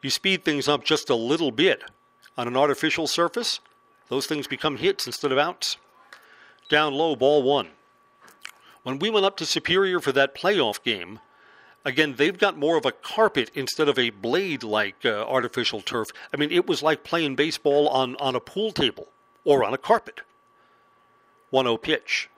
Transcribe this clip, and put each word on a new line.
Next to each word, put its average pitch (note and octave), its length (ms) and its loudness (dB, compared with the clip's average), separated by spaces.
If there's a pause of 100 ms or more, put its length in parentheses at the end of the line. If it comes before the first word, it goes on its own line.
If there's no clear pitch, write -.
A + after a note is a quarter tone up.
You C3+ 80 -4
speed F#3+ 340 0
things C#3+ 220 0
up D3 160 2
just - 260 0
a C3 60 4
little C#3 340 0
bit C3+ 340 2 (540)
on A#2+ 100 -4
an A#2+ 80 -4
artificial D3 520 2
surface, E3+ 520 -2 (500)
those C#3 180 -2
things D3 180 -4
become C#3 320 -2
hits F3 300 -2
instead C3 240 -4
of C3+ 80 2
outs. - 380 -2 (920)
Down D3+ 240 2
low, D#3 220 0
ball C#3 260 4
one. B2+ 280 2 (1120)
When C3+ 160 -6
we G3+ 100 0
went G#3 160 -4
up G3 120 0
to D#3+ 100 -6
Superior F3+ 520 0
for C#3 120 -2
that C#3 240 2
playoff D#3 480 0
game, G2+ 360 -6 (640)
again, C#3 340 0
they've F3+ 200 2
got G3 180 2
more D#3 220 2
of C#3+ 80 0
a B2+ 60 2
carpet - 640 0
instead C#3+ 340 0
of C3 80 2
a A#2+ 140 0
blade-like, A2+ 920 -2
uh, A2 240 0
artificial A#2+ 540 -2
turf. A2 280 -6 (220)
I C#3+ 60 -6
mean, D3 140 -2
it F3+ 160 2
was D#3+ 160 -2
like D#3 200 2
playing D#3 320 -2
baseball D3 540 2
on, C3 280 0
on C3 180 -2
a B2 40 0
pool G#3 320 -6
table - 360 -2 (360)
or C#3 200 6
on G#2+ 100 0
a C#3 60 -4
carpet. - 420 0 (1300)
One C3 160 4
oh A#2 120 2
pitch - 600 -4